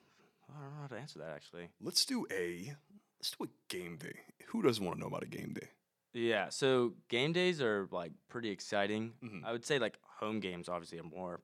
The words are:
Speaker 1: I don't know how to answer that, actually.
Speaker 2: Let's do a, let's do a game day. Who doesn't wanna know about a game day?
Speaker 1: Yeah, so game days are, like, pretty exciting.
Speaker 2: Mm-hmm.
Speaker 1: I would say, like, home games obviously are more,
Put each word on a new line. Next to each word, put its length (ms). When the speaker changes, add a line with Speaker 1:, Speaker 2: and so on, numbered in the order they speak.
Speaker 1:
I 120
don't 140
know 60
how 60
to 100
answer 220
that, 120
actually. 380
Speaker 2:
Let's 240
do 260
a, 440
let's 120
do 140
a 20
game 300
day. 220
Who 140
doesn't 220
wanna 180
know 60
about 160
a 40
game 260
day? 160
Speaker 1:
Yeah, 360
so 440
game 240
days 280
are, 300
like, 220
pretty 200
exciting. 720
Speaker 2:
Mm-hmm. 220
Speaker 1:
I 80
would 140
say, 140
like, 240
home 360
games 300
obviously 300
are 40
more, 400